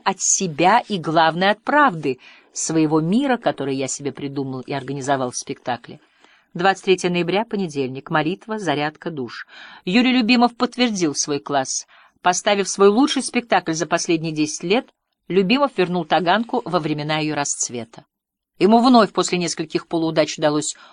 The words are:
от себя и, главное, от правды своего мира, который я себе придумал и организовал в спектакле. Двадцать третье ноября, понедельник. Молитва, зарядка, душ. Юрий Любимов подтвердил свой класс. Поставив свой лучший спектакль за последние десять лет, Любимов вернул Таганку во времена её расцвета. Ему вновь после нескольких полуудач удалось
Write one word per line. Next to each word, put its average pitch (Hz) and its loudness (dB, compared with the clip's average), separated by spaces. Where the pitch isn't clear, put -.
от 190 -2
себя 185 2
и, 208 -6
главное, 160 2
от 208 -4
правды 175 0
своего 160 2
мира, 233 2
который 143 -2
я 135 -4
себе 139 -6
придумал 135 -6
и 131 -10
организовал 135 -4
в - -12
спектакле. - -10
Двадцать 185 0
третье 185 2
ноября, 175 0
понедельник. 139 -6
Молитва, 180 -2
зарядка, 151 -4
душ. 131 -10
Юрий 233 2
Любимов 240 2
подтвердил 220 -2
свой 143 -4
класс. 139 -4
Поставив 196 2
свой 196 4
лучший 247 2
спектакль 208 -2
за 160 -4
последние 165 -2
десять 151 -2
лет, 208 0
Любимов 185 0
вернул 180 0
Таганку 185 0
во 175 0
времена 151 -2
её 151 -2
расцвета. 123 -6
Ему 214 6
вновь 233 6
после 180 -2
нескольких 170 -4
полуудач 160 0
удалось 151 0